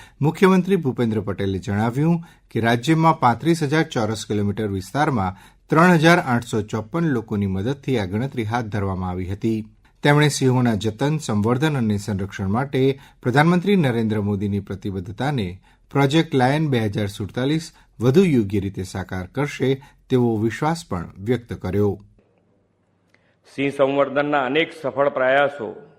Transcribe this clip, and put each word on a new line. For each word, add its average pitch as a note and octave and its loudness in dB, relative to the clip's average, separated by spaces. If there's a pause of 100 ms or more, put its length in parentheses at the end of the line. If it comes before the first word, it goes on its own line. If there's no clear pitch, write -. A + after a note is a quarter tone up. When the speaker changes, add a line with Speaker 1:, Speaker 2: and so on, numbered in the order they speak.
(200)
Speaker 1:
મુખ્યમંત્રી F#3 2
ભૂપેન્દ્ર A#2+ 0
પટેલે G2 -2
જણાવ્યું B2 0 (260)
કે A#2+ -4
રાજ્યમાં D#3 2
પાંત્રીસ C#3 2
હજાર D#3 2
ચોરસ A2 -2
કિલોમીટર G#2 -2
વિસ્તારમાં G2 -2 (340)
ત્રણ E3+ 6
હજાર E3+ 6
આઠસો A#2+ -2
ચોપન A2 -4
લોકોની A2 -2
મદદથી A#2 -2
આ G2+ -2
ગણતરી A2 -4
હાથ A2+ -4
ધરવામાં G2 -4
આવી F2+ -6
હતી. A2 -4 (380)
તેમણે D3 4
સિંહોના B2+ 2
જતન, A2+ -2
સંવર્ધન B2+ 0
અને G#2+ 0
સંરક્ષણ G2 -6
માટે C3 0 (240)
પ્રધાનમંત્રી E3+ 2
નરેન્દ્ર A2+ 2
મોદીની G2+ -2
પ્રતિબદ્ધતાને G2 -6 (300)
પ્રોજેક્ટ C#3+ 2
લાયન C#3 2
બે B2 2
હજાર G#2+ -2
સુડતાલીસ B2+ -4 (280)
વધુ C3 6
યોગ્ય G#2+ 2
રીતે F#2+ -6
સાકાર F#2 -8
કરશે C3+ -2 (280)
તેવો A#2+ 2
વિશ્વાસ D3 -2
પણ E2+ -8
વ્યક્ત A#2 -4
કર્યો. F#2+ -2 (1600)
Speaker 2:
સિંહ C#3 -2
સંવર્ધનના C#3 0
અનેક D#3+ 0 (100)
સફળ C#3 0
પ્રયાસો C3 0 (240)